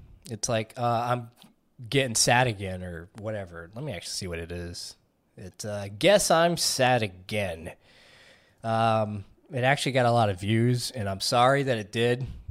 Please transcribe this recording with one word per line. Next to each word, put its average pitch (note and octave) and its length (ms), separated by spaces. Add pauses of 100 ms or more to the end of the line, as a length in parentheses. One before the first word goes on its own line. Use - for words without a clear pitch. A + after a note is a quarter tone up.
(280)
It's - 200
like, A2+ 280
uh, A#2+ 60
"I'm A#2+ 480 (580)
getting C3 280
sad B2+ 320
again," F#2+ 340
or F2 280 (100)
whatever. F#2 540
Let B2 100
me C#3+ 80
actually F2 180
see - 160
what E2 140
it E2 100
is. F2 460 (440)
It's, F#2+ 240
uh, G#2 220 (100)
"Guess F#3 360
I'm E3+ 240
sad B2 480
again." F#2 680 (920)
Um, A2 600 (280)
it B2 100
actually C3+ 300
got B2 120
a A#2+ 60
lot A#2 200
of F#2 100
views, A#2 500
and G2+ 180
I'm F#2+ 120
sorry C3 420
that C3 160
it G#2 140
did, A#2+ 340 (240)